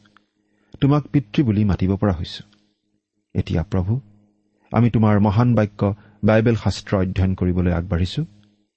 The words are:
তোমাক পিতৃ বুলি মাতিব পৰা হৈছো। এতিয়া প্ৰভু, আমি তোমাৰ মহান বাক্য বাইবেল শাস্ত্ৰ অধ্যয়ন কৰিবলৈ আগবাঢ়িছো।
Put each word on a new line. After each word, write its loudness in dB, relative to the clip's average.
তোমাক 2
পিতৃ -2
বুলি 2
মাতিব 0
পৰা 0
হৈছো। -8
এতিয়া -2
প্ৰভু, -2
আমি 2
তোমাৰ 2
মহান 2
বাক্য -2
বাইবেল 2
শাস্ত্ৰ -4
অধ্যয়ন 0
কৰিবলৈ 0
আগবাঢ়িছো। -4